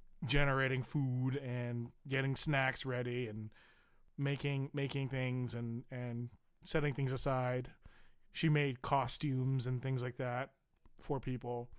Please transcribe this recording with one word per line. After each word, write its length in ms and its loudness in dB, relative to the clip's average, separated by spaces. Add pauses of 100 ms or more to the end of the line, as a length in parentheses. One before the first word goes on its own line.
(260)
generating 560 6
food 540 0
and 520 -2 (200)
getting 280 2
snacks 480 2
ready 420 0
and 240 -6 (680)
making, 560 0
making 340 -2
things 460 -2
and, 360 -6
and 380 -6 (340)
setting 300 2
things 200 0
aside. 580 0 (640)
She 160 2
made 340 2
costumes 840 2
and 160 -2
things 200 0
like 140 -4
that 340 -4 (500)
for 200 -2
people. 480 -4 (100)